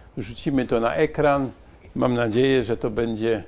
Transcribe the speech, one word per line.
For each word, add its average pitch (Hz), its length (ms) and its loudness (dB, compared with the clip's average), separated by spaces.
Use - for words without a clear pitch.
rzucimy 123 480 -4
to 117 140 0
na 113 160 0
ekran. 143 560 2
Mam 127 180 2
nadzieję, 120 500 2
że 110 140 -2
to 127 120 -4
będzie 113 580 -2